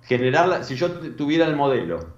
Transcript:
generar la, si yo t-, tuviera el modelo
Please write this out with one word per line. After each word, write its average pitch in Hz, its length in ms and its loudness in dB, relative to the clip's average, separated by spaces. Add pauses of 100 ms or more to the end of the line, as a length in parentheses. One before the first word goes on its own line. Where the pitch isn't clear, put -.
generar 127 480 2
la, 139 140 0
si 131 120 -8
yo 170 160 -2
t-, 156 200 -10
tuviera 156 360 0
el 156 80 0
modelo 113 440 0 (180)